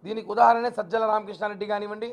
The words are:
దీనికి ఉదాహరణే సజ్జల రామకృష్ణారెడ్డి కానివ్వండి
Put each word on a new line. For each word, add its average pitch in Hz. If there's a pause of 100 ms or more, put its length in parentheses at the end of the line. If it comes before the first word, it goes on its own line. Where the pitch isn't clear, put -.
దీనికి 208
ఉదాహరణే 233
సజ్జల 214
రామకృష్ణారెడ్డి 208
కానివ్వండి 208